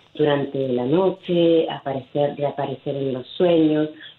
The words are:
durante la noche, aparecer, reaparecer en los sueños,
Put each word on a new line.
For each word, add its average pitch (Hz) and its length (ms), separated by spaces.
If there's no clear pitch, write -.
durante 143 540
la 123 160
noche, 170 840
aparecer, 143 680
reaparecer 139 580
en 135 180
los 127 140
sueños, 156 520